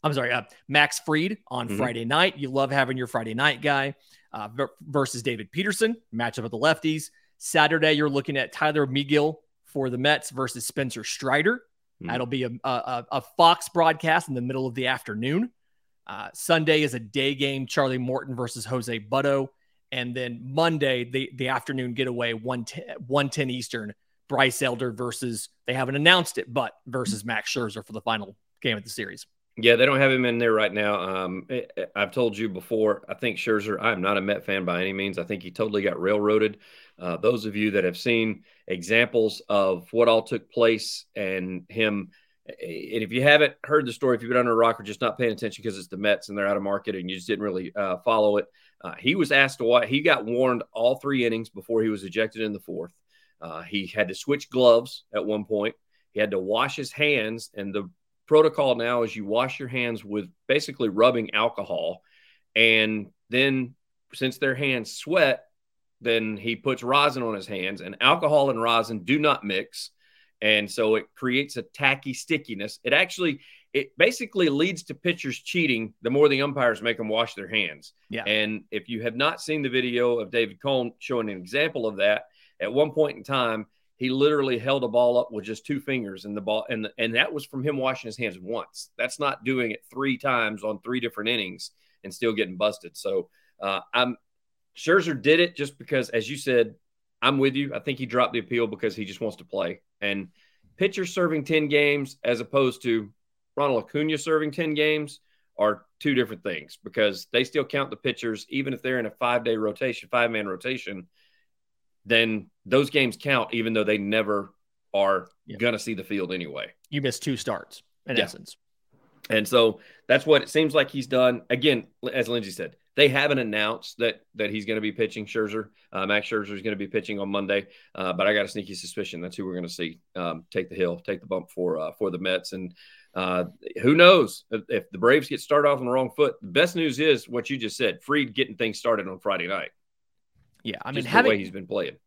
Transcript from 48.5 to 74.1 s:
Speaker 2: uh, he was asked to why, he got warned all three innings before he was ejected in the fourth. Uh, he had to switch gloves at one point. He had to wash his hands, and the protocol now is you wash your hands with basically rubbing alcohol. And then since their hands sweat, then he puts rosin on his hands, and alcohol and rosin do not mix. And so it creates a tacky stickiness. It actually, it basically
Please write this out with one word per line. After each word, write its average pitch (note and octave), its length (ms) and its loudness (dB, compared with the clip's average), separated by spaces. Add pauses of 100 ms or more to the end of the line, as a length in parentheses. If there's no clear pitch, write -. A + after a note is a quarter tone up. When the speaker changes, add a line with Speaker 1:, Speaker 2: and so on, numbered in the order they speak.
Speaker 2:
uh, E2 140 -8
he D3 160 2
was D3 180 0
asked C3+ 260 4
to A#2+ 60 -2
why, A#2 220 6
he C3+ 160 0
got C3+ 240 4
warned B2 360 2 (100)
all A#2+ 240 2
three C#3 280 -2
innings A2+ 240 -2
before A2 340 -2
he A2+ 60 2
was G2 160 -4
ejected A2 380 -2
in G#2+ 100 -2
the F#2+ 80 -8
fourth. F2 320 -10 (480)
Uh, D#2+ 220 -10
he F#2 240 -4
had G2+ 220 -2
to F#2+ 60 -8
switch - 360 -4
gloves B2 540 6 (100)
at G#2 100 -2
one G#2 200 -2
point. G#2+ 300 -2 (380)
He G#2+ 80 -4
had G#2 120 2
to G2 60 0
wash A2+ 380 0
his C3+ 160 -8
hands, A#2 640 0
and G2 200 -8
the G2+ 160 -4 (360)
protocol D3+ 480 6
now A#2+ 280 0
is A2+ 120 -4
you G#2 100 -8
wash A#2+ 340 -2
your C3 100 -10
hands A#2+ 360 -4
with G2+ 260 -6 (160)
basically C3+ 420 0
rubbing A2+ 460 4
alcohol. F#2+ 680 -2 (520)
And A2 560 4 (180)
then C3 460 0 (400)
since C3 240 -4
their C3+ 160 0
hands C3 420 -4
sweat, D3+ 480 2 (560)
then A2+ 360 0
he A2 200 -4
puts B2+ 260 -4
rosin C3 400 2
on A2 120 -2
his F#2+ 120 -10
hands, F#2+ 340 -6
and F#2 200 -12
alcohol D3 500 6
and A#2 120 -2
rosin A2+ 420 2
do C3 140 2
not D3 260 2
mix. - 460 -6 (520)
And G#2+ 280 4
so A2 260 2
it - 180 -2
creates C3 420 -2
a A#2 60 -6
tacky C#3 500 -2
stickiness. A#2 720 -6
It C3 80 0
actually, E3+ 480 0 (320)
it - 240 -4
basically G3+ 540 2